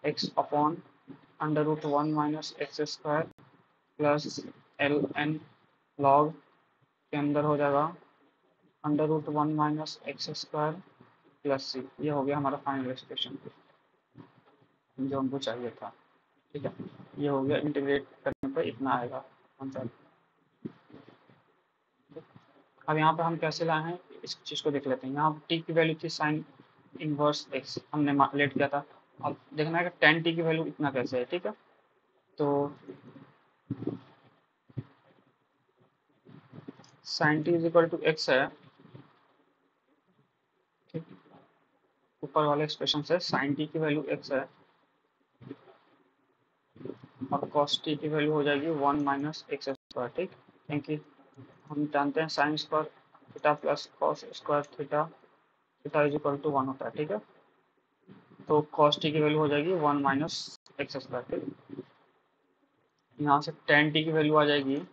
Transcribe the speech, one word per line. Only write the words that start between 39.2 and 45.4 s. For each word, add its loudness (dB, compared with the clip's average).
ठीक, -8
ऊपर 2
वाले 2
एक्सप्रेशन -2
से 2
sin 0
t -2
की -4
वैल्यू 0
x -8
है 0